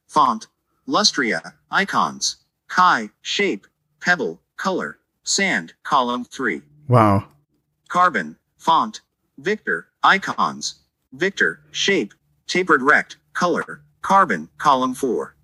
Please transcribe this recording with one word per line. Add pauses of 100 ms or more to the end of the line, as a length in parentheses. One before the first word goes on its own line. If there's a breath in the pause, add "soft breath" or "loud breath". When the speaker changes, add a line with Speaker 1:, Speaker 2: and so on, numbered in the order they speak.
Speaker 1:
font, (400)
Lustria, (160)
icons, (320)
Kai, (120)
shape, (340)
pebble, (140)
color, (260)
sand, (120)
column
three. (260)
Speaker 2:
Wow. (600)
Speaker 1:
Carbon, (220)
font, (380)
Victor, (140)
icons, (380)
Victor, (100)
shape, (340)
tapered
rect, (160)
color, (200)
carbon,
column
four.